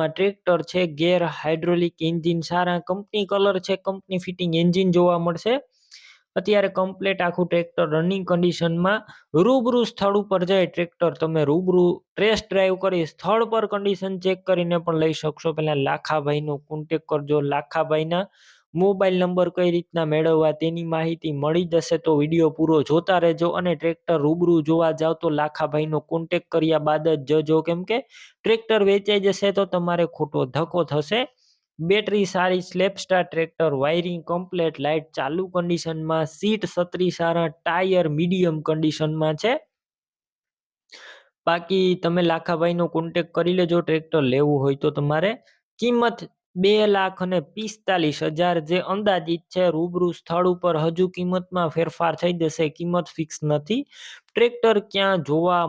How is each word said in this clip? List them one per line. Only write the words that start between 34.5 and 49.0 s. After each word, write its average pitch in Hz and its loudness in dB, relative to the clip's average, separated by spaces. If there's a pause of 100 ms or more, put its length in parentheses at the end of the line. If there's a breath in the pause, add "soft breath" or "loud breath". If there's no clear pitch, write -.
લાઇટ 156 -2
ચાલુ 165 -2
કન્ડિશનમાં, 160 -2
સીટ 208 -2
છત્રી 180 -2
સારા, 170 0
ટાયર 180 0 (120)
મીડિયમ 170 0
કન્ડિશનમાં 156 -2
છે. 247 2 (1900 loud breath)
બાકી 180 2 (160)
તમે 170 2
લાખાભાઈનો 170 -2
કોન્ટેક્ટ 165 -4
કરી 175 0
લેજો 170 0
ટ્રેક્ટર 160 0 (120)
લેવું 143 2
હોય 139 0
તો 147 0
તમારે. 156 0 (460 soft breath)
કિંમત 233 0 (320)
બે 196 4 (240)
લાખ 190 0
અને 180 0 (160)
પિસ્તાલીસ 185 -2 (200)
હજાર 175 2 (140)
જે 180 2 (160)
અંદાજિત 175 -2 (100)